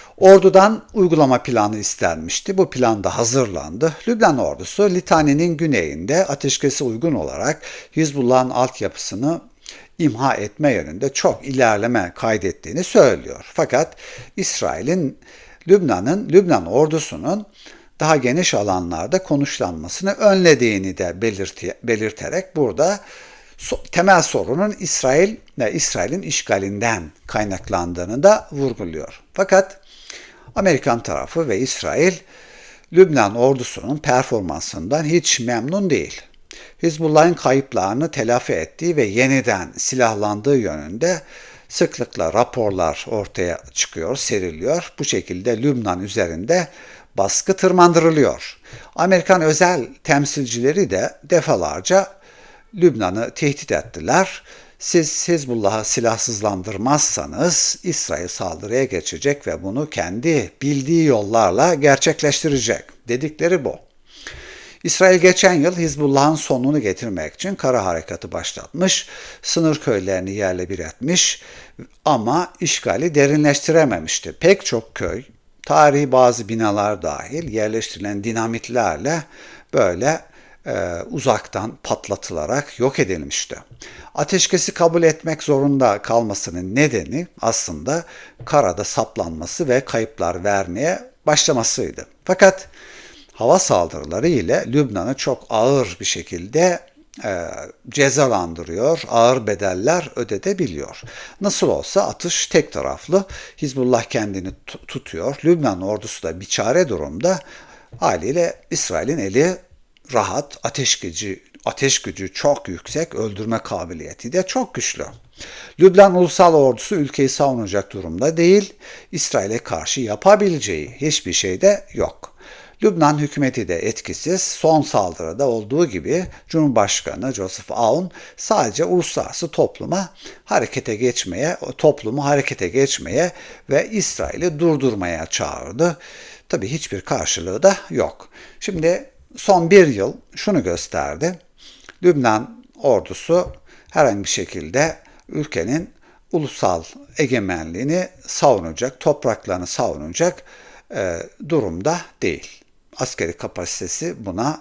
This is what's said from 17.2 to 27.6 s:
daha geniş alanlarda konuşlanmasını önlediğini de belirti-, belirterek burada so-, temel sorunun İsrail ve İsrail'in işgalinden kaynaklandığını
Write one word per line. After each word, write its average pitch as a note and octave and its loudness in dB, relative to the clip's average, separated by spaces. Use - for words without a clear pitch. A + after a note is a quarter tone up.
daha D#3 4
geniş C3+ 0
alanlarda F#2+ -2
konuşlanmasını C3+ -4
önlediğini B2+ 4
de F#2 -4
belirti-, G2 -4
belirterek A#2 -4
burada D3+ 0
so-, - -8
temel F3+ 6
sorunun D3+ -2
İsrail E3 2
ve A2 0
İsrail'in A#2 -2
işgalinden G2 -2
kaynaklandığını F#2+ -4